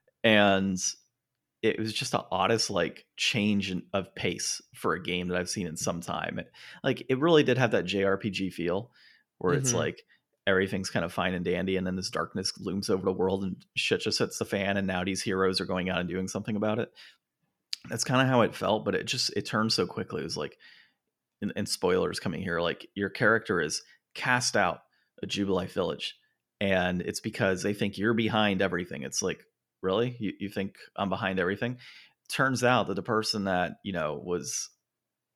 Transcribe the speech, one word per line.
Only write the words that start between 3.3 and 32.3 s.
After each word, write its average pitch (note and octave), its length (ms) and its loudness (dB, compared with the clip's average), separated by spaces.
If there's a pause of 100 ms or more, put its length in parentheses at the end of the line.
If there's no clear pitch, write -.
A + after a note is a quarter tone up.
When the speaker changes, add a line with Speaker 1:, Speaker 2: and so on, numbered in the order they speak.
Speaker 1:
in, F2+ 120 -4 (100)
of F#2+ 220 -4
pace - 460 -4 (140)
for F#2 180 0
a F2+ 80 -2
game F2+ 280 -2
that F2+ 80 0
I've F2+ 120 -2
seen G2 160 -4
in E2 120 -8
some F2 240 -2
time. - 380 -4
It, - 120 -10 (320)
like, C3 240 0
it C3 120 0
really D#3 240 6
did B2 140 4
have B2 140 4
that F#2+ 140 2
J G2 180 0
R G2 140 2
P G#2+ 120 -2
G F#2+ 200 -4
feel F2 420 -4 (460)
where F2+ 160 2
it's C#2+ 160 2
Speaker 2:
Mm-hmm. - 80 2
Speaker 1:
like D2 260 -2 (420)
everything's F#2+ 440 0
kind E2+ 160 -2
of F2+ 80 -6
fine F#2 200 0
and F2+ 120 -2
dandy, F#2 320 0
and F2+ 100 -2
then F#2 80 -2
this F#2 140 -6
darkness E2+ 500 -4
looms F#2+ 300 -4
over F#2+ 160 2
the F#2+ 80 2
world F#2+ 320 0
and F#2 200 -8 (100)
shit - 260 0
just - 180 -2
hits - 180 -2
the G#2 80 -2
fan, G2 300 0
and G2 100 0
now F#2 200 0
these F#2+ 160 -2
heroes F#2+ 400 2
are F#2 40 -2
going F2+ 240 -2
out F2+ 100 0
and F2+ 100 -2
doing F#2 180 -2
something G#2+ 300 -4
about G#2+ 220 0
it. - 120 -4 (960)
That's A#2+ 160 -4
kinda C3 220 4
how B2+ 160 6
it - 120 4
felt, G2+ 300 0
but G2+ 100 0
it - 120 0
just, - 320 -2
it G2+ 80 -4
turned A2 260 0
so - 160 0
quickly. - 340 -6
It C#2+ 40 -6
was E3+ 100 -6
like, - 220 -6 (840)
and, G#2+ 140 -4
and G2 120 -4
spoilers F2+ 520 0
coming E2+ 220 -6
here, E2+ 180 -2
like, E2+ 340 -2
your G2 160 -2
character G#2+ 520 2
is D#2 220 -2 (300)
cast B2 440 0
out F#2 240 2 (400)
of F#2+ 80 -8
Jubilife F#2+ 420 0
Village, E2+ 460 -4 (420)
and F#2 420 2
it's - 200 -4
because G2 420 0
they G#2 100 0
think G2+ 240 -4
you're G#2+ 160 2
behind G#2+ 480 2
everything. F2 420 -2
It's C#2 180 -6
like, F2+ 240 -2 (360)
"Really? A2+ 380 0
You, G#2 200 -4
you G2 100 -6
think G2 280 -6 (180)
I'm G2 140 -2
behind F#2+ 300 -2
everything?" G2+ 400 -2 (500)
Turns C3 340 0